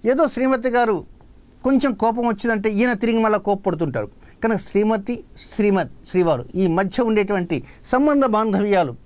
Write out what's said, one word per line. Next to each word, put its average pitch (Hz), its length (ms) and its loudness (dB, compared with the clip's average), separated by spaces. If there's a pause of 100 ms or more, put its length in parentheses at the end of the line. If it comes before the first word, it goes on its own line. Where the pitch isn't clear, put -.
ఏదో 269 240 4
శ్రీమతి 262 400 0
గారు 233 360 0 (600)
కొంచెం 269 300 2
కోపం 233 320 -2
వచ్చిందంటే 220 440 -2
ఈయన 240 220 2
తిరిగి 226 300 0
మళ్ళీ 214 160 2
కోప్పడుతుంటారు. 165 720 -2 (340)
కనుక 220 140 0
శ్రీమతి, 214 680 -2 (140)
శ్రీమత్, 196 520 0 (160)
శ్రీవారు 165 380 0 (100)
ఈ 185 120 2
మధ్య 185 360 0
ఉండేటువంటి 196 640 -2 (200)
సంబంధ 277 400 2
బాంధవ్యాలు 202 800 0